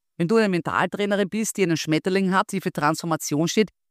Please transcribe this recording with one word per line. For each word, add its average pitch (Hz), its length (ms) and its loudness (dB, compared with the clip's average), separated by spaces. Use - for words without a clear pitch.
wenn 170 100 0
du 220 80 2
eine 220 140 4
Mentaltrainerin 185 800 0
bist, 214 280 -4
die 196 60 2
einen 170 140 2
Schmetterling 185 560 0
hat, 190 180 0
die 190 100 -4
für 185 100 -4
Transformation 156 760 -2
steht, 214 220 2